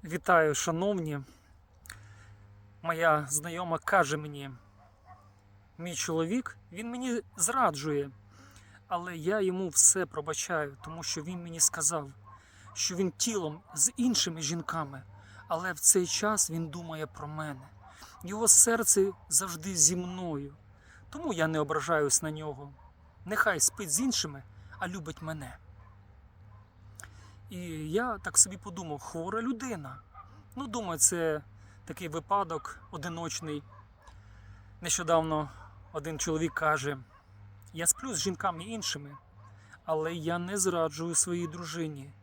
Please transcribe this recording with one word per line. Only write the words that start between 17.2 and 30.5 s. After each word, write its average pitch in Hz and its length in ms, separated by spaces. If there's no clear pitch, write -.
мене. 151 420
Його 208 240
серце 214 640
завжди 165 460
зі 170 200
мною, 175 600
тому 294 240
я 160 140
не 160 120
ображаюсь 151 640
на 156 100
нього. 147 420
Нехай 196 340
спить 175 320
з 151 80
іншими, 165 440
а 185 80
любить 165 340
мене». 151 360
І 185 80
я 226 260
так 185 200
собі 190 200
подумав: 170 420
хвора 190 420
людина. 220 560